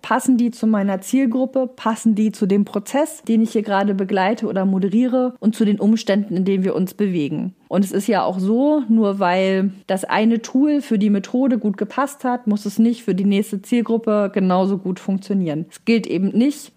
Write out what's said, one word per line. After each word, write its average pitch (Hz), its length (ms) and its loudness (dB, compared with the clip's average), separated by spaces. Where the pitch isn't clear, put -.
passen 254 360 2
die 233 120 2
zu 220 160 -4
meiner 202 340 0
Zielgruppe, 262 680 0
passen 226 480 -2
die 214 160 0
zu 208 140 -2
dem 202 180 2
Prozess, 262 580 -4
den 226 200 2
ich 226 100 0
hier 220 100 0
gerade 202 320 0
begleite 196 540 0
oder 190 160 -2
moderiere 233 760 0
und 220 160 0
zu 226 100 0
den 208 140 2
Umständen, 208 580 0
in 185 80 0
denen 190 200 2
wir 190 100 0
uns 180 200 -2
bewegen. 175 600 -2
Und 185 160 2
es 185 80 -4
ist 208 140 -2
ja 196 160 2
auch 185 160 -2
so, 254 500 0
nur 208 300 2
weil 190 540 0
das 190 180 -2
eine 220 360 0
Tool 294 400 0
für 226 180 -2
die 208 120 2
Methode 240 480 0
gut 202 180 -2
gepasst 262 480 -6
hat, 247 220 -4
muss 208 180 0
es 202 140 -4
nicht 226 260 2
für 190 100 0
die 190 120 0
nächste 202 340 0
Zielgruppe 226 720 0
genauso 190 460 2
gut 185 200 -6
funktionieren. 185 720 -4
Es - 140 -20
gilt 226 220 2
eben 185 220 -2
nicht, 262 480 0